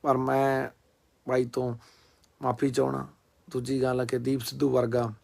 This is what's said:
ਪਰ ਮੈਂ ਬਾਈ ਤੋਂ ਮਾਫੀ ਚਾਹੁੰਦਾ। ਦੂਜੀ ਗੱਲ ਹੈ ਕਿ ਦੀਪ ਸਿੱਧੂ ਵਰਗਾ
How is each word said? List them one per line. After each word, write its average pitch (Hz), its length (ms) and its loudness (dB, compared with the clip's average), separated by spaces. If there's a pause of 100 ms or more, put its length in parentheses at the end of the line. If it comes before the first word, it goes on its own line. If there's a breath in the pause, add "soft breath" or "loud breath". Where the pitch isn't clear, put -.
ਪਰ 131 160 2
ਮੈਂ 135 520 2 (600)
ਬਾਈ 127 160 2
ਤੋਂ 120 300 -4 (680 soft breath)
ਮਾਫੀ 127 280 0
ਚਾਹੁੰਦਾ। 135 380 0 (420)
ਦੂਜੀ 131 320 -2
ਗੱਲ 127 180 2
ਹੈ 127 60 0
ਕਿ 123 120 -2
ਦੀਪ 127 240 0
ਸਿੱਧੂ 135 280 0
ਵਰਗਾ 120 440 2 (100)